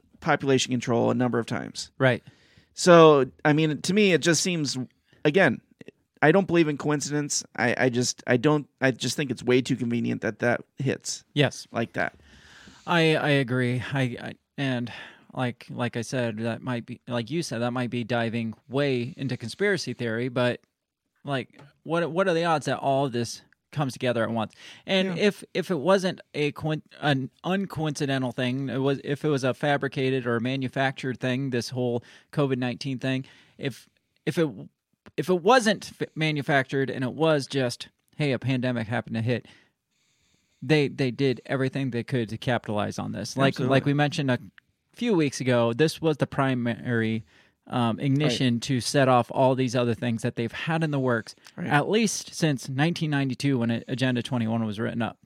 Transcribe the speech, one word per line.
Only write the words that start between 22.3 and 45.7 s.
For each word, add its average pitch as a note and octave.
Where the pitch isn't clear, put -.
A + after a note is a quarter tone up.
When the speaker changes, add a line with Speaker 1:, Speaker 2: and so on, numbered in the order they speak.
Speaker 2:
the E3
odds D#3+
that C3
all C#3
of A#2+
this A#2
comes C#3+
together A#2+
at G#2
once? A2
And F#3+
Speaker 1:
Yeah. E3+
Speaker 2:
if, G3+
if F3
it E3+
wasn't F3+
a D3
coin-, D#3
an C3+
uncoincidental D3+
thing, C3
it A2+
was, C3+
if C#3+
it D3+
was C3+
a B2
fabricated C3+
or A#2
manufactured C3
thing, C3
this A#2+
whole B2
covid C3+
nineteen B2+
thing, C3
if, -
if C#3+
it, D#3+
if D3+
it F3+
wasn't A3
f-, -
manufactured C#3+
and C3+
it A#2+
was D3+
just, B2+
hey, D3
a A#2
pandemic B2
happened A#2
to A2
hit, A#2
they, C#3+
they B2+
did C3
everything C3+
they A#2
could A#2
to A2
capitalize G#2
on G#2
this. G2+
Like, C3+
Speaker 1:
Absolutely. B2+
Speaker 2:
like B2+
we C#3+
mentioned C#3+
a B2
few A#3
weeks D3+
ago, A#2+